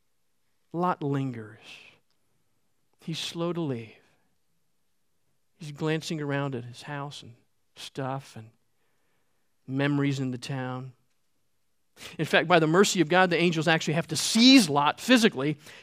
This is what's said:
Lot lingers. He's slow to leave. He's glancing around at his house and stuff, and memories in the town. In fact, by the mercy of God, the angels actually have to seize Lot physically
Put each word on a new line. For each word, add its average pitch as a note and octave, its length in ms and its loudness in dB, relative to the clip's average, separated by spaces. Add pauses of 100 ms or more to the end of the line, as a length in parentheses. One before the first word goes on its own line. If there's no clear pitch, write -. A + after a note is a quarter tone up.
(760)
Lot F3 280 -2
lingers. B2+ 600 -6 (1400)
He's D#3+ 180 -10
slow E3+ 360 -6
to E3+ 60 -6
leave. A#2 340 -6 (1600)
He's D3+ 160 -16
glancing D#3 480 -4
around C#3+ 340 -4
at A#2+ 120 -8
his A#2+ 160 -18
house C#3+ 400 -12
and A2 100 -20 (420)
stuff, C3+ 600 -10
and A2 140 -20 (1160)
memories C#3 500 0
in C3 120 -4
the B2 80 -8
town. B2+ 540 -10 (1300)
In D#3+ 60 -4
fact, E3+ 240 0
by F3 100 8
the D#3+ 80 2
mercy F#3 340 4
of D3+ 80 2
God, F#3 220 4
the E3+ 60 0
angels D#3+ 320 0
actually D#3+ 260 2
have D#3+ 140 -4
to D#3 80 -6
seize A#3 520 6
Lot C#3+ 320 0
physically D#3 580 2 (240)